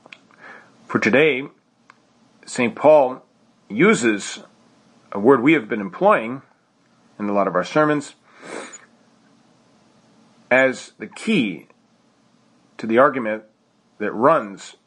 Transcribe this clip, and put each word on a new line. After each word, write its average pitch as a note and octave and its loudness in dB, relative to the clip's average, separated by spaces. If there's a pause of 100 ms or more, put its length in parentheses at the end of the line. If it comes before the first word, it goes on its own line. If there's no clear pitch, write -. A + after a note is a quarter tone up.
(840)
For - -4
today, C3 0 (1000)
Saint A#2 -4
Paul C#3 4 (440)
uses A#2 0 (680)
a G2+ -8
word B2+ 6
we C#3+ 2
have A2+ -2
been A2 -6
employing C3 -2 (760)
in G#2 -6
a G2+ -2
lot G2 0
of F2 -4
our F2+ -2
sermons D3+ -2 (2250)
as C3 0
the G#2+ -14
key A#2+ -4 (1040)
to A2+ -12
the A2+ 0
argument B2 0 (560)
that G#2 -6
runs G#2+ -2 (120)